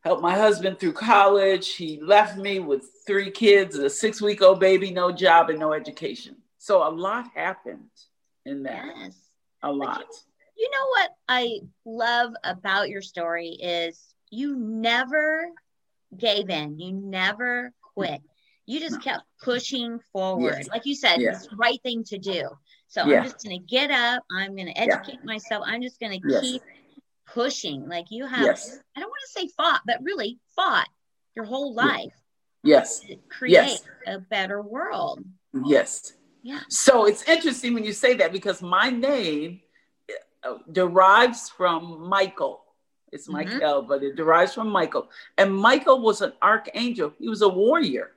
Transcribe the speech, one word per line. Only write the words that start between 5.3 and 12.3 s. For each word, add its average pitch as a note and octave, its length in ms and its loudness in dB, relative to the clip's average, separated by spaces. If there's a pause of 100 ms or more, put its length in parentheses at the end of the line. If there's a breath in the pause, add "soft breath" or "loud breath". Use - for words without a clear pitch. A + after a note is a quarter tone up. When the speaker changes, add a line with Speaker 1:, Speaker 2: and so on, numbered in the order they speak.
Speaker 1:
and D#3 100 -2
no D#3 120 0
education. D3 640 -8 (240)
So F#3 260 2
a D#3 60 0
lot G3 420 -6
happened - 580 -8 (540)
in C4 200 -10
that. C3+ 220 -10 (100)
Speaker 2:
Yes. - 240 -20 (420)
Speaker 1:
A C#3+ 60 -6
Speaker 2:
But C#3+ 80 -4
Speaker 1:
lot. - 340 -8
Speaker 2:
you, - 540 -10
you C5 60 -6
know C#5 200 -4
what G4+ 200 0 (160)
I A#3+ 340 -2 (260)
love A#3 480 -2 (100)